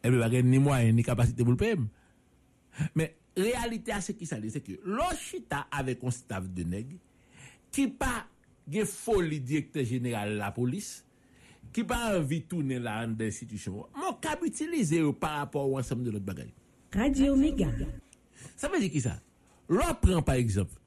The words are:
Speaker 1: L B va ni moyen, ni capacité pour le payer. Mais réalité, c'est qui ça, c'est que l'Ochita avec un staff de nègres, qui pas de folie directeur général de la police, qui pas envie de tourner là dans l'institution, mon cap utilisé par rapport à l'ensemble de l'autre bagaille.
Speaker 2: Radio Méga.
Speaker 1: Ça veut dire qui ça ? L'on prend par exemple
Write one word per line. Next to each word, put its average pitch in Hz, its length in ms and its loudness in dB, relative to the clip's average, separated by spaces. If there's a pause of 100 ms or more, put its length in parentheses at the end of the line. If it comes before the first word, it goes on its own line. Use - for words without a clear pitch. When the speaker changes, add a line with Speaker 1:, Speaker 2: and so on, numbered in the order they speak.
Speaker 1:
L 123 100 4
B - 40 6
va 113 120 4 (140)
ni 127 160 8
moyen, 131 340 6
ni 117 100 6
capacité 120 400 2
pour 120 100 6
le 127 40 4
payer. 214 200 2 (1160)
Mais 156 220 -2 (200)
réalité, 226 640 -2
c'est - 140 -6
qui 170 120 -10
ça, 135 100 -6 (120)
c'est 135 120 -6
que 95 120 -14 (120)
l'Ochita - 840 -4
avec 131 340 -4
un 127 60 -2
staff 95 380 -8
de 90 160 -6
nègres, 110 320 -6 (720)
qui 277 180 0
pas - 380 -4 (400)
de 196 180 -2
folie 175 560 0
directeur 143 440 -2
général 117 500 -2
de - 40 -2
la 101 140 -2
police, 123 520 -4 (680)
qui 226 120 -2
pas 233 340 0
envie 151 220 0
de - 60 -14
tourner 135 320 -2
là 117 280 -4
dans 113 180 -2
l'institution, 104 640 -8 (100)
mon 330 180 -4
cap 302 300 -4
utilisé 294 560 0 (120)
par 151 260 -4
rapport 143 260 -2
à 135 40 2 (120)
l'ensemble 123 240 -4
de 117 60 -2
l'autre 104 140 -4
bagaille. 90 280 -8 (400)
Speaker 2:
Radio 269 440 4
Méga. 269 320 4 (880)
Speaker 1:
Ça 285 120 -4
veut 359 100 0
dire 190 120 2
qui 147 100 0
ça ? 110 200 -2 (480)
L'on 233 320 2
prend 180 220 4
par 139 140 4
exemple 101 500 0